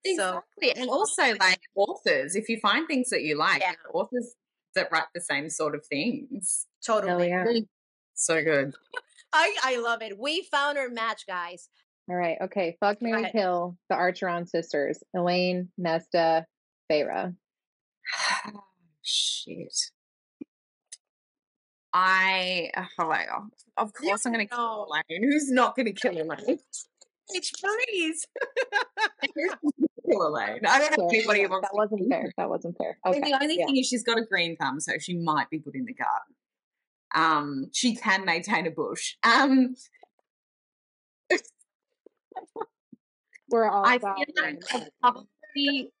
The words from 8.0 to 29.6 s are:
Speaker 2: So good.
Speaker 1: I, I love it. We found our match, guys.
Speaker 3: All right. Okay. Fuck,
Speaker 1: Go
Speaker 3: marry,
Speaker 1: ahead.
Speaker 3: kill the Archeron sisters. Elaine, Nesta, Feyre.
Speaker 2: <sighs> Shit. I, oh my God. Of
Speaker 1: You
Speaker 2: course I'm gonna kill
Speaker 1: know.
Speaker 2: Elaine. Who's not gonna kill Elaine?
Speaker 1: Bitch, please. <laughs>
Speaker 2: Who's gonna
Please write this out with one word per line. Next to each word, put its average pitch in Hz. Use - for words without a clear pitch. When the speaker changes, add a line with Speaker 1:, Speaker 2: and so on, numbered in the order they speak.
Speaker 2:
So 160
good. 147
Speaker 1:
I, 339
I 254
love 233
it. 202
We 311
found 285
our 262
match, 226
guys. 180
Speaker 3:
All 180
right. 170
Okay. 185
Fuck, 208
Speaker 1:
Go 240
Speaker 3:
marry, 226
Speaker 1:
ahead. 185
Speaker 3:
kill 180
the 180
Archeron 175
sisters. 160
Elaine, 180
Nesta, 165
Feyre. 151
Speaker 2:
<sighs> 196
Shit. -
I, 185
oh 170
my 104
God. -
Of 214
Speaker 1:
You 311
Speaker 2:
course -
I'm 240
gonna 220
kill 240
Speaker 1:
know. 220
Speaker 2:
Elaine. 175
Who's 285
not 247
gonna 233
kill 196
Elaine? 160
Speaker 1:
Bitch, 359
please. 392
<laughs> -
Speaker 2:
Who's 339
gonna 294